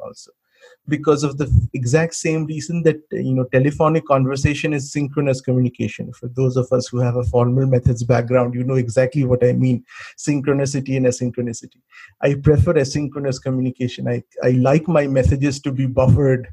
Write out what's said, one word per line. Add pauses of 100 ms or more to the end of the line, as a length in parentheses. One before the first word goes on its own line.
also, (560)
because
of
the (320)
exact
same
reason
that, (140)
you
know,
telephonic
conversation
is
synchronous
communication.
For
those
of
us
who
have
a
formal
methods
background,
you
know (120)
exactly
what
I
mean, (340)
synchronicity
and
asynchronicity. (400)
I
prefer
asynchronous
communication.
I, (180)
I (200)
like (100)
my
messages
to
be
buffered.